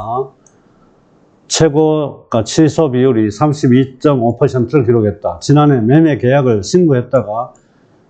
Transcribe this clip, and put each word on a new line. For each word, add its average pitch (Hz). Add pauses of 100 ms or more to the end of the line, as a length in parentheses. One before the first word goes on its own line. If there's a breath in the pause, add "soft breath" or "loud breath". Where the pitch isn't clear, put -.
(1500 soft breath)
최고가 151
취소 156
비율이 123
삼십이점오 131
퍼센트를 127
기록했다. 104
지난해 143
매매 143
계약을 123
신고했다가 123 (560 soft breath)